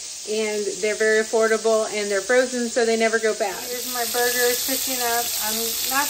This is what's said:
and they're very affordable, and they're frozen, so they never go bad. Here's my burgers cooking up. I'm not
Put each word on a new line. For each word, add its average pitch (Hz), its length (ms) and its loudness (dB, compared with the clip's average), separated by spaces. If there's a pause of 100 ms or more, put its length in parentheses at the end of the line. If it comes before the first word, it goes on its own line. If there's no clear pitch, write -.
(280)
and 214 320 -2 (240)
they're 214 100 0
very 220 300 4
affordable, 220 640 2
and 208 220 -4
they're 196 100 2
frozen, 247 480 2
so 233 160 2
they 226 160 2
never 226 180 2
go 220 140 2
bad. 202 320 -4
Here's 247 320 -6
my 240 160 -2
burgers 247 560 2
cooking 262 320 -2 (160)
up. 240 80 0 (240)
I'm 220 80 -2 (320)
not 269 220 2